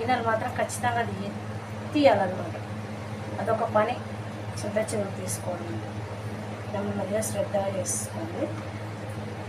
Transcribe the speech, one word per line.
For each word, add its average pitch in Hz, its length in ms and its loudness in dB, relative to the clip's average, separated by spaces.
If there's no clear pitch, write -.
ఈనెలు 233 260 4
మాత్రం 220 320 2
ఖచ్చితంగా 233 500 2
తీ-, 202 220 -4
తీయాలన్నమాట. 202 640 6
అదొక 226 260 2
పని 220 200 6
చింత 202 180 0
చిగురు 202 280 0
తీసుకోవడం. 185 560 -4
నెమ్మదిగా 202 560 0
శ్రద్ధగా 196 480 2
చేసుకోండి. - 680 -2